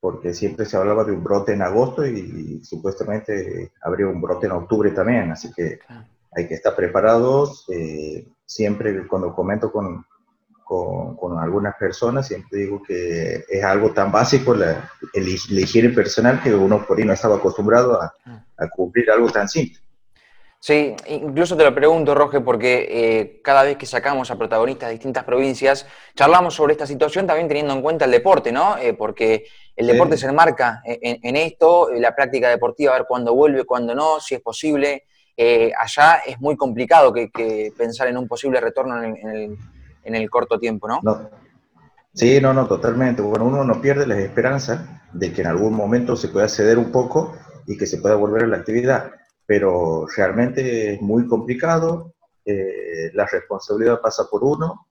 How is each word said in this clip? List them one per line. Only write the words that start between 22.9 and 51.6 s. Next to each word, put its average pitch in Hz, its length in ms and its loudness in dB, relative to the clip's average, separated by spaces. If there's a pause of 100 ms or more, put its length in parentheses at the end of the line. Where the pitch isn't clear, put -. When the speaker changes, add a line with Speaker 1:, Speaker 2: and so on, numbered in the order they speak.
Speaker 2:
eh, 113 520 0
cada 139 200 6
vez 143 160 2
que 135 80 -14
sacamos 131 440 -4
a 113 60 -6
protagonistas 117 540 -2
de - 20 -6
distintas 123 320 -6
provincias, 135 640 0 (280)
charlamos 170 380 6
sobre 151 200 2
esta 151 140 -2
situación 151 400 -2
también 165 220 0
teniendo 147 240 -2
en 135 80 -2
cuenta 151 240 0
el 127 60 2
deporte, 165 420 4
¿no? 170 240 0
Eh, 123 160 0
porque 107 540 0 (280)
el 117 120 -2
Speaker 1:
Sí. 120 60 4
Speaker 2:
deporte 147 260 4
se 135 80 -4
enmarca 135 580 2
en, 117 160 -8
en, 120 220 -4
en 123 140 -2
esto, 165 540 4
en 120 120 -2
la 117 120 2
práctica 123 360 2
deportiva, 120 420 0
a 131 60 2
ver 123 100 -2
cuándo 120 260 0
vuelve, 135 300 4
cuándo 120 300 -2
no, 156 260 0
si - 140 -8
es 123 80 -10
posible. 143 600 -4 (300)
Eh, 117 460 4
allá 147 360 4 (100)
es 123 120 -10
muy 139 200 -2
complicado 131 520 4
que, 113 200 -4
que 107 440 -4
pensar 120 340 -4
en 123 100 -4
un 123 100 -8
posible 127 320 -2
retorno 120 420 -4
en 113 120 -6
el, 104 40 -16
en 107 120 -12
el, 107 280 -10 (460)
en 113 100 -8
el 110 140 -2
corto 120 300 0
tiempo, 110 280 -4
¿no? 120 160 -4
Speaker 1:
No. 107 280 -2 (840)
Sí, 123 260 4
no, 135 140 4
no, 131 160 2
totalmente. 117 540 0
Bueno, 110 240 0
uno 139 180 0
no 117 160 0
pierde 139 260 2
las 107 120 -2
esperanzas 123 640 -2 (320)
de 87 180 -4
que 98 80 -6
en 87 60 -2
algún 95 260 0
momento 117 440 0
se 101 120 -8
pueda 101 220 2
ceder 113 260 4
un 117 160 0
poco 127 420 -2 (320)
y 101 120 -8
que 98 80 -2
se - 100 -6
pueda 107 200 2
volver 104 280 2
a 117 40 0
la 101 100 0
actividad, 120 540 -2 (340)
pero 87 600 0 (100)
realmente 113 800 -2
es 98 80 -10
muy 113 240 0
complicado, 165 880 -2 (300)